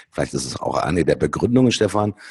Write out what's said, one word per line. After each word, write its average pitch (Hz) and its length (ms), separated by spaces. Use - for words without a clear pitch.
Vielleicht - 240
ist 67 120
es - 120
auch - 200
eine 80 260
der 73 140
Begründungen, 117 560
Stefan, 104 400